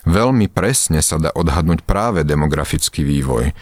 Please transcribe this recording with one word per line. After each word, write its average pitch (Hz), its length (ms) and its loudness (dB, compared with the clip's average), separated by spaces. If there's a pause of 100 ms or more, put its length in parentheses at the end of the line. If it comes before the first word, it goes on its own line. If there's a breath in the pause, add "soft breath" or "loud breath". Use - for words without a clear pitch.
veľmi 107 480 2
presne 90 480 0
sa - 160 0
dá 78 160 0
odhadnúť 82 560 0
práve 101 400 0
demografický 73 800 -2
vývoj. 67 540 0